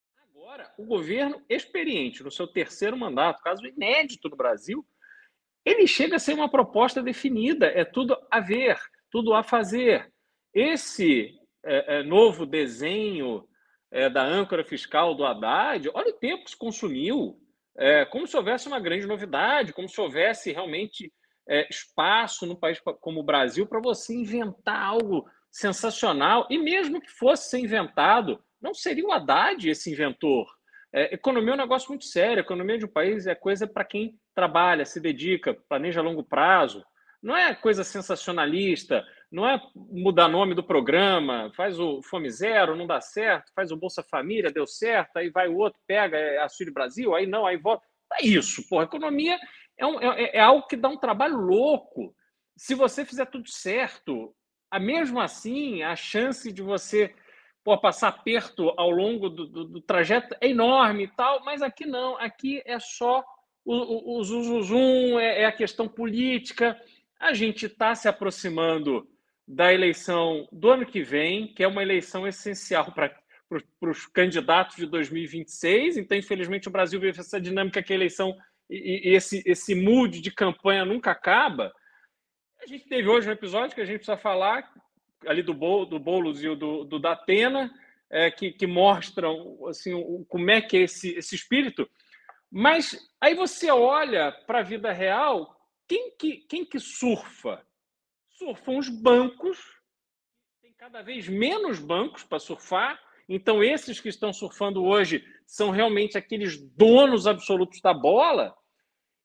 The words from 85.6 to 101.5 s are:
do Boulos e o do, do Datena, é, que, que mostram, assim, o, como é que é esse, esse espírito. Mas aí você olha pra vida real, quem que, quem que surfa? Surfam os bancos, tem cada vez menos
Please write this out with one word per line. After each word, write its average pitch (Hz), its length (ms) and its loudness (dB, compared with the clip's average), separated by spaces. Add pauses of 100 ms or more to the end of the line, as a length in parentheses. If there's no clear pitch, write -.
do 170 140 -8
Boulos 156 440 -2
e 156 60 -4
o 156 80 -4
do, 151 280 -6
do 147 140 -8
Datena, 226 720 0 (380)
é, 165 220 2
que, 185 200 -8
que 190 160 -4
mostram, 175 1040 0
assim, 180 240 -10
o, 175 340 -8
como 175 240 0
é 220 120 6
que 196 160 2
é - 40 6
esse, 175 340 -2
esse 175 180 -10
espírito. 247 520 -2 (640)
Mas 277 480 2 (220)
aí 311 140 6
você 349 360 -2
olha 247 640 2 (140)
pra 226 160 0
vida 208 280 -6
real, 190 680 -2 (300)
quem 466 280 -4
que, 311 200 -6
quem 330 280 -10
que - 140 -10
surfa? - 880 -6 (640)
Surfam 269 500 -8
os 269 100 -6
bancos, 247 720 2 (1040)
tem 233 120 -20
cada 233 280 -20
vez 208 260 -12
menos 254 520 0